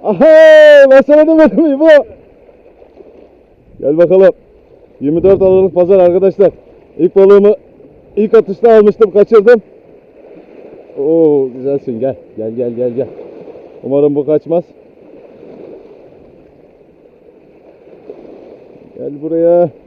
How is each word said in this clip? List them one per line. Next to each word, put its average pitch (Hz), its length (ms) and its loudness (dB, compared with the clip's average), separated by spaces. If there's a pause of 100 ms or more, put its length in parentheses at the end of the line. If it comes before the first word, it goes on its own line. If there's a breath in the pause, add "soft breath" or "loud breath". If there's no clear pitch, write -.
Aha! 196 220 -2 (640)
Ben 269 100 4
sana 302 260 0
demedim 311 360 0
mi 277 160 -4
bu? 320 80 0 (1900)
Gel 147 180 -6
bakalım. 175 360 0 (680)
Yirmi 156 220 -6
dört 190 180 0
Aralık 190 340 -2
Pazar 180 240 0
arkadaşlar. 185 520 -2 (460)
İlk 170 180 -4
balığımı 202 400 2 (600)
ilk 208 180 -4
atışta 220 440 0
almıştım, 208 340 0
kaçırdım. 208 500 2 (1400)
Oo, 147 580 -2
güzelsin, 131 420 -8
gel. 127 160 -6 (220)
Gel, 113 140 -10
gel, 120 200 -8
gel, 120 180 -8
gel. 120 180 -10 (760)
Umarım 143 320 -4
bu 143 100 -6
kaçmaz. 156 380 -6 (4000)
Gel 139 240 -14
buraya. 170 480 -2 (180)